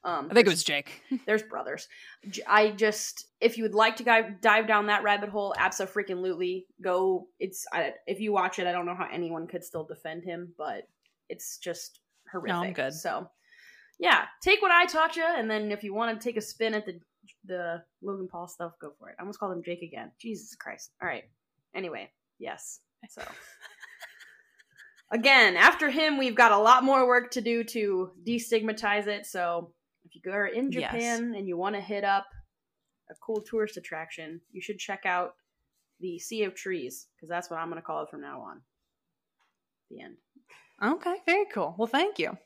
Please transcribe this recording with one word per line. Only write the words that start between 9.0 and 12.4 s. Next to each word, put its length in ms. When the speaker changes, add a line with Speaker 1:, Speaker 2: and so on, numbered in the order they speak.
Speaker 1:
anyone 360
could 180
still 220
defend 380
him, 340
but 240
it's 260
just 440
horrific. 240